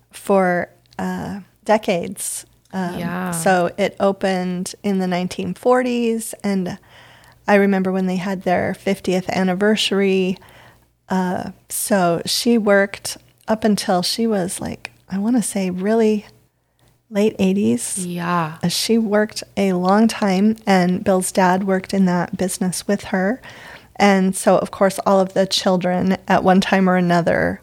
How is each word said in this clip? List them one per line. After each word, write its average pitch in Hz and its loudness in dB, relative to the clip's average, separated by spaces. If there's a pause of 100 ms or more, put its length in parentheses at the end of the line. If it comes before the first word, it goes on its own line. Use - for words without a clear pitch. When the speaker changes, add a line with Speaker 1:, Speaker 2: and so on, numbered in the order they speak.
Speaker 1:
for, 185 0 (280)
uh, 185 -8 (220)
decades. 196 -2 (280)
Um, 185 -6
Speaker 2:
Yeah. 175 -6
Speaker 1:
so 170 2
it 185 -2
opened 185 -2
in 202 -2
the 185 -2
nineteen 180 -4
forties, 240 -2 (100)
and 196 -2 (680)
I 202 4
remember 196 2
when 190 -2
they 185 -2
had 185 -6
their 190 0
fiftieth 185 -2
anniversary. 190 0 (680)
Uh, 185 -2 (180)
so 175 0
she - 2
worked 202 0 (300)
up 220 -2
until 196 2
she 226 -2
was, 196 -2
like, - -12 (160)
I 190 -4
wanna 226 2
say 190 -4
really 214 0 (840)
late 208 0
eighties. 202 0
Speaker 2:
Yeah. 175 -4
Speaker 1:
Uh, 175 0
she - 0
worked 214 0 (120)
a 196 0
long 190 4
time, 208 0 (100)
and 180 2
Bill's 185 0
dad 190 2
worked 190 -2
in 196 2
that 180 0
business 185 -4
with 202 -2
her. 196 -2 (600)
And 190 4
so, 185 4
of 202 -4
course, 190 0
all 196 4
of 190 0
the 190 2
children 185 0 (100)
at 185 2
one 190 6
time 190 2
or 180 4
another 175 0